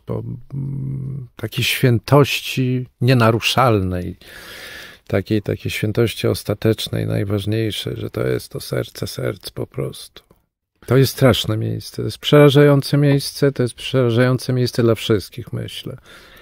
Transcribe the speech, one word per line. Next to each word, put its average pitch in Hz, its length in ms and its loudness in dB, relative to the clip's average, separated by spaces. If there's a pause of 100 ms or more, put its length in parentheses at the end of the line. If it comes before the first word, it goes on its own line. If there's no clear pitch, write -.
bo, 113 160 -6 (300)
mm, 135 840 -8
takiej 113 280 -6
świętości 127 1200 2 (140)
nienaruszalnej, 110 1160 2 (960)
takiej, 101 300 0
takiej 104 300 -4
świętości 110 560 0
ostatecznej, 110 800 -2
najważniejszej, 107 880 -4
że - 120 -8
to - 180 -4
jest 62 220 -4
to - 100 -12
serce - 480 -8
serc - 420 -8
po - 180 -10
prostu. - 560 -12 (600)
To 123 120 2
jest 135 140 4
straszne 110 460 2
miejsce, 110 380 -8
to 120 80 -6
jest 113 140 -8
przerażające 147 800 6
miejsce, 143 540 2
to 131 120 -2
jest 120 120 -4
przerażające 127 760 0
miejsce 123 300 0
dla 113 120 4
wszystkich, - 580 -4
myślę. 117 440 -10 (440)